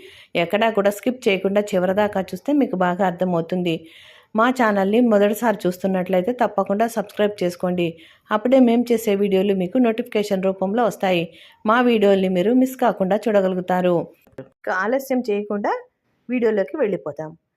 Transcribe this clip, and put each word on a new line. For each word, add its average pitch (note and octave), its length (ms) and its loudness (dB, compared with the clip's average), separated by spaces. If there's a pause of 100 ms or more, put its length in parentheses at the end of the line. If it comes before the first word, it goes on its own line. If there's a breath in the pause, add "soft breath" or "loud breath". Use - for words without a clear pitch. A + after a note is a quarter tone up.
(340 loud breath)
ఎక్కడా G3+ 360 0
కూడా G3+ 200 2
స్కిప్ B3 320 -6
చేయకుండా G3 380 0
చివరిదాకా G3 600 0
చూస్తే F#3+ 320 -6
మీకు C4+ 240 0
బాగా F3+ 300 0
అర్థమవుతుంది. F3 680 -2 (600 loud breath)
మా A3 160 4
ఛానల్ని G#3+ 500 2
మొదటిసారి G#3 580 2
చూస్తున్నట్లయితే F#3 720 -2
తప్పకుండా G#3 560 0
సబ్స్క్రైబ్ G#3 480 -2
చేసుకోండి. F3 500 -2 (440 loud breath)
అప్పుడే B3 300 2
మేము A#3 240 4
చేసే A3+ 300 0
వీడియోలు G3 400 2
మీకు F#3 240 -2
నోటిఫికేషన్ G#3+ 680 0
రూపంలో G3 380 -2
వస్తాయి. F#3 400 0 (400 loud breath)
మా A3 160 2
వీడియోల్ని G3+ 500 2
మీరు F#3 240 0
మిస్ B3+ 220 2
కాకుండా G3 400 0
చూడగలుగుతారు. F#3 800 0 (580 soft breath)
ఇక - 220 -10
ఆలస్యం B3+ 440 -2
చేయకుండా G#3 520 -4 (560)
వీడియోలోకి A#3 480 0
వెళ్ళిపోతాం. E3 540 -4 (260)